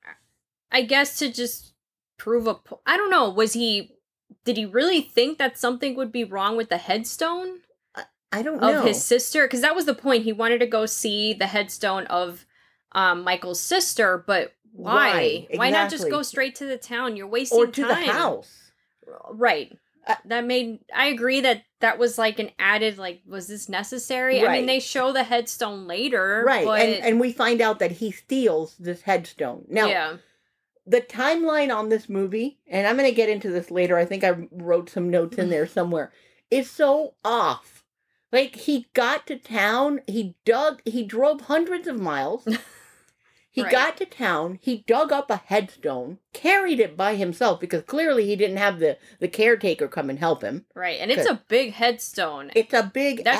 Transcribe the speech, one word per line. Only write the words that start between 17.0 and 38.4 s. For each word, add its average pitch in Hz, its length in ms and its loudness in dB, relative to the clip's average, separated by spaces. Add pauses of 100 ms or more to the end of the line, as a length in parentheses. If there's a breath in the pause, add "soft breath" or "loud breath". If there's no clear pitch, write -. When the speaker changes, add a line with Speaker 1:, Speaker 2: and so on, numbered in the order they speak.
Speaker 1:
You're 196 100 -12
wasting 233 320 0
Speaker 2:
Or 233 80 6
to 269 160 -4
Speaker 1:
time. 277 240 0
Speaker 2:
the 220 60 2
house. - 580 -4 (600)
Speaker 1:
Right. 214 460 0 (300)
Speaker 2:
Uh, 220 80 0 (120)
Speaker 1:
That 240 180 -4
made, 240 360 -2 (140)
I 269 120 2
agree 262 340 0
that 240 240 2 (160)
that 226 180 2
was, 233 200 0
like, 220 200 0
an 214 200 -6
added, 208 400 2
like, 180 280 -10
was 185 220 -12
this 208 200 -14
necessary? 254 720 -2
I 254 40 4
mean, 202 80 6
Speaker 2:
Right. 247 160 0
Speaker 1:
they 262 140 2
show 262 320 -2
the 262 120 0
headstone 226 600 -4
later, 208 600 0
Speaker 2:
Right. 233 180 4
Speaker 1:
but 214 160 4
Speaker 2:
And, 220 240 2
and 233 160 4
we 247 120 0
find 233 280 2
out 214 180 2
that 180 140 0
he 208 180 -6
steals 185 680 -2
this 175 240 -8
headstone. 165 640 -4
Now, 214 180 2
Speaker 1:
Yeah. 170 300 0 (680)
Speaker 2:
the 233 160 4
timeline 294 720 0
on 214 160 -2
this 220 180 0
movie, 208 580 -4
and 196 200 -2
I'm 233 100 2
gonna 269 140 4
get 220 180 4
into 202 220 -2
this 175 200 -4
later, 180 280 2
I 170 80 4
think 196 180 -2
I 175 260 0
wrote 175 380 0
some 175 220 -2
notes 170 260 0
in 180 140 0
there 160 160 2
Speaker 1:
<laughs> - 0 -
Speaker 2:
somewhere, 170 440 -2 (400 soft breath)
is 262 200 0
so 294 440 2 (100)
off. 208 600 -2 (480)
Like, 262 240 2